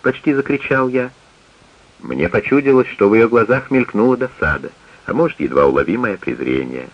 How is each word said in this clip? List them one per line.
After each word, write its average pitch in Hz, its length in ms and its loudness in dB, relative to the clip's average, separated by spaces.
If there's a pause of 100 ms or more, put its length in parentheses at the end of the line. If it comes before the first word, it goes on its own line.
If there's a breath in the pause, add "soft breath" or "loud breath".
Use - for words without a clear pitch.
почти 131 320 0
закричал 135 540 -2
я. 127 240 -2 (880)
Мне 65 300 -4
почудилось, 131 580 2
что 101 220 2
в 104 40 4
её 113 140 6
глазах 120 440 0
мелькнула 123 440 2
досада, 120 560 -6 (340 soft breath)
а - 80 -6
может, 156 260 0
едва 69 260 2
уловимое 92 520 0
презрение. 64 760 -6